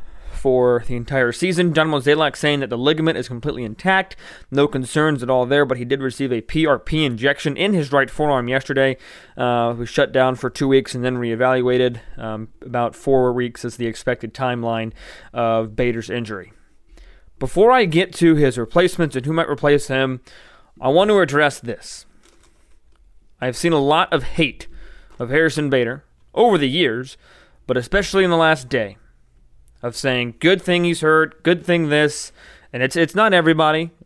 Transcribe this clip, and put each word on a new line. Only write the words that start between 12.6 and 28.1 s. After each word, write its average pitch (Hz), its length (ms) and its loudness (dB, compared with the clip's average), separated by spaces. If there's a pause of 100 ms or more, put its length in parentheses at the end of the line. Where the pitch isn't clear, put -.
about 120 340 -4
four 127 380 2
weeks 123 320 -6
is 117 120 -10
the 120 100 -4
expected 113 480 -6
timeline 117 580 -4 (400)
of 113 420 -2
Bader's 117 360 -2
injury. 107 420 -10 (840)
Before 175 320 2
I 254 140 4
get 170 320 0
to 165 200 4
his 135 220 2
replacements 165 600 0
and 123 80 -6
who 151 80 -2
might 165 160 0
replace 143 380 2
him, 131 340 -2 (580)
I - 80 -4
want 175 220 4
to 208 100 4
address 147 400 2
this. - 460 -12 (1400)
I've 127 160 -4
seen 170 160 0
a 151 60 4
lot 151 340 2
of 139 100 0
hate - 460 -2 (500)
of 123 120 -6
Harrison 151 380 2
Bader 131 360 0 (280)
over 220 240 4
the 143 120 0
years, 131 480 -2 (500)
but 127 80 0
especially 190 480 0